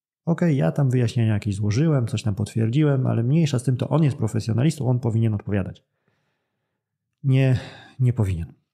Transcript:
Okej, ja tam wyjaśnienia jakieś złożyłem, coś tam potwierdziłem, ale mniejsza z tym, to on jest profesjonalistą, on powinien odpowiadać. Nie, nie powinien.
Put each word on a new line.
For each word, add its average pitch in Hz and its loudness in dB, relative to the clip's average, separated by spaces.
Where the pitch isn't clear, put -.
Okej, 165 2
ja 160 2
tam 143 2
wyjaśnienia 117 2
jakieś 101 -2
złożyłem, 117 0
coś 107 -4
tam 98 -2
potwierdziłem, 123 0
ale 113 0
mniejsza 143 2
z - -8
tym, 127 0
to - -4
on 151 2
jest 139 2
profesjonalistą, 113 -2
on 123 2
powinien 113 0
odpowiadać. 98 -4
Nie, 131 2
nie 123 2
powinien. 92 -2